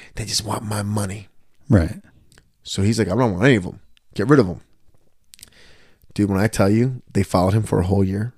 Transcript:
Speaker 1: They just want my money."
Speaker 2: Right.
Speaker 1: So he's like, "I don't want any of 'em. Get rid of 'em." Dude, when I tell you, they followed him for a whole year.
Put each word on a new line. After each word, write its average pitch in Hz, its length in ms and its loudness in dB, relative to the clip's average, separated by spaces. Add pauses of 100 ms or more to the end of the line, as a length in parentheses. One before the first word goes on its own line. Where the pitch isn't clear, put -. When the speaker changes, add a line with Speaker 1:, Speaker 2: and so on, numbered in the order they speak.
(160)
Speaker 1:
They - 80 -8
just - 200 -6
want 107 200 -6
my 104 180 -6
money." 104 460 -6 (400)
Speaker 2:
Right. 87 320 2 (640)
Speaker 1:
So - 180 -4
he's 107 160 2
like, 107 80 2
"I 90 80 -2
don't 117 200 0
want 90 100 0
any 139 100 6
of 92 120 0
'em. - 120 -12 (360)
Get 101 140 -4
rid 143 120 6
of 95 80 2
'em." 85 140 -10 (1500)
Dude, 104 140 0
when 98 120 0
I 107 80 2
tell 101 200 0
you, 123 340 0 (100)
they 101 100 0
followed 95 320 0
him 110 80 2
for 98 160 -2
a 90 80 0
whole 98 160 2
year. 98 360 -4